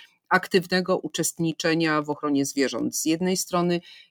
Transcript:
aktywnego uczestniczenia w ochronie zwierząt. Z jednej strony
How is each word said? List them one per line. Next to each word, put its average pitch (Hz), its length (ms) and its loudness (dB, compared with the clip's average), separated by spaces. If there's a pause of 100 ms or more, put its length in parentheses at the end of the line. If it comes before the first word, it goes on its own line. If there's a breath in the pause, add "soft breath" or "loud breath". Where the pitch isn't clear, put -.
(300 loud breath)
aktywnego 180 680 2
uczestniczenia 160 1040 0
w 147 80 -6
ochronie 143 360 0
zwierząt. 123 500 -2
Z - 100 -4
jednej 180 320 0
strony 175 440 0 (300 loud breath)